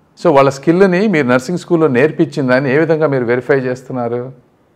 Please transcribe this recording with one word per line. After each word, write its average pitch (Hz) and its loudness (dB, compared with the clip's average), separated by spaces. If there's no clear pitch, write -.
So 165 2
వాళ్ళ - 4
స్కిల్ని 180 2
మీరు 151 0
నర్సింగ్ 127 0
స్కూల్లో 160 0
నేర్పించిన 143 0
దాన్ని 127 0
ఏ 143 2
విధంగా 156 0
మీరు 131 -2
వెరిఫై 123 0
చేస్తున్నారు? 127 -6